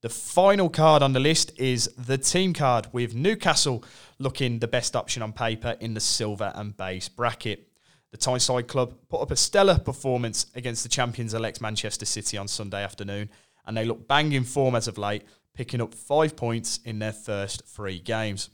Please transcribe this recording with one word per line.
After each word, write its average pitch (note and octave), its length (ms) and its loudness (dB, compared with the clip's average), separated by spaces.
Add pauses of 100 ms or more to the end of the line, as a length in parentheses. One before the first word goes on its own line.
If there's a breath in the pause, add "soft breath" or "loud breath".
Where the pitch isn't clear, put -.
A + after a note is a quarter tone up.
The A#2 100 -6
final F#3+ 580 4
card D#3 340 8
on C3+ 120 4
the C3 60 4
list D#3 380 2
is B2 380 0
the B2 220 -2
team F3+ 340 2
card, B2 400 2
with A#2+ 220 -2
Newcastle D3+ 680 2 (360 loud breath)
looking B2+ 400 -2
the A#2 100 -2
best B2 260 -2
option A#2+ 280 -4
on G#2+ 100 -6
paper A2+ 480 -4
in A2+ 140 -6
the A2 60 -4
silver G#2 540 -2
and G#2 220 -10
base F#2 320 -8
bracket. A#2 600 -4 (420 soft breath)
The - 80 -18
Tyneside B2 500 0
club B2+ 240 -2 (160)
put - 140 -2
up D3 80 -6
a C#3+ 60 -2
stellar G3 420 6
performance B2 680 -2 (100)
against A#2+ 280 -6
the A#2 80 -4
champions-elect A2+ 720 -2
Manchester G#2+ 420 -4
City - 320 -4
on G2+ 120 -6
Sunday G2+ 360 -6
afternoon, G2+ 460 -8 (340 soft breath)
and A2 100 -10
they A2 120 0
look A2+ 200 -4
bang D3 260 4
in C3 120 0
form C3 300 0
as A2+ 140 0
of G2+ 100 -10
late, G#2 240 -4 (320 soft breath)
picking B2+ 260 -6
up A2+ 140 -6
five D3+ 420 0
points A#2 480 -4
in A2 140 -8
their G#2+ 140 -4
first G2+ 540 -8
three F#2+ 320 -10
games. G#2+ 560 -4